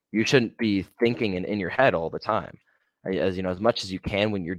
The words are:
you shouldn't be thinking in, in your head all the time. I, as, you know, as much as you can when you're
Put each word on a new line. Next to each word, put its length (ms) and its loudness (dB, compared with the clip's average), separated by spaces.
you 140 2
shouldn't 320 2
be 260 0
thinking 360 0
in, 100 -4
in 140 -4
your 120 -4
head 240 4
all 160 -2
the 80 -6
time. 380 -4
I, 100 0
as, 200 0
you 60 -2
know, 80 -2
as 100 -6
much 220 2
as 80 -8
you 80 -4
can 320 0
when 140 -2
you're 140 -4